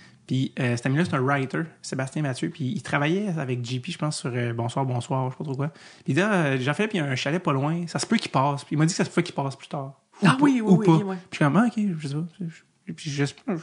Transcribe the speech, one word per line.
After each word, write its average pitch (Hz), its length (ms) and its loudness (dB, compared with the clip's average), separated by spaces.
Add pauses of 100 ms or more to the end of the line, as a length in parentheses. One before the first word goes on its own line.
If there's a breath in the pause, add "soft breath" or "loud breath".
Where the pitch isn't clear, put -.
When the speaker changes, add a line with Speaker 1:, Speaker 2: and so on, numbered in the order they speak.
(260 soft breath)
Speaker 1:
Puis, 131 320 -2
euh, 120 200 0
cet - 80 -6
ami-là, 143 180 2
c'est 175 120 -2
un 139 40 2
writer, 135 440 0 (180)
Sébastien 135 400 -4
Mathieu, 143 280 -2
puis 160 140 -8 (100)
il 135 80 -6
travaillait 160 460 0 (100)
avec 127 280 -4
J 123 160 -4
P, 175 100 -10
je 165 60 -10
pense, 151 240 -4
sur, 135 120 -4
euh, 120 200 -2
Bonsoir, 117 320 -2
Bonsoir, 131 400 -2
je 127 80 -4
sais - 40 -16
pas 160 60 -8
trop 135 120 -4
quoi. 139 160 -4 (340 soft breath)
Puis 135 80 0
là, 190 200 4
euh, 147 280 2
Jean-Philippe, 151 320 0
il 208 40 0
y - 40 2
a 147 40 0
un 135 100 0
chalet 151 280 -2
pas 160 80 0
loin, 151 360 0
ça 147 120 -4
se - 60 -4
peut 226 100 0
qu'il - 160 -2
passe. 139 320 2
Puis - 120 -6
il 143 40 2
m'a 156 60 6
dit 170 80 2
que - 40 -6
ça 202 60 2
se - 60 -2
peut - 120 0
qu'il - 140 -4
passe 139 220 -4
plus - 100 -20
tard. 139 320 -10 (220)
Ou 202 40 4
Speaker 2:
Ah 254 140 8
Speaker 1:
pas, 285 60 6
Speaker 2:
oui, 262 180 4
oui, 208 80 4
Speaker 1:
ou 175 60 8
Speaker 2:
oui, 208 80 2
Speaker 1:
pas. 165 80 8
Speaker 2:
ouais. 190 240 2
Speaker 1:
Puis 175 140 -16
je - 40 -14
suis 156 100 2
comme, 143 120 4
ah, 240 100 6
ok, 214 160 0 (160)
je 151 80 -8
sais 139 60 -6
pas. 156 100 -2 (640)
Et 175 60 -10
puis 156 180 -8
je, 139 140 0
je 143 60 -4 (320)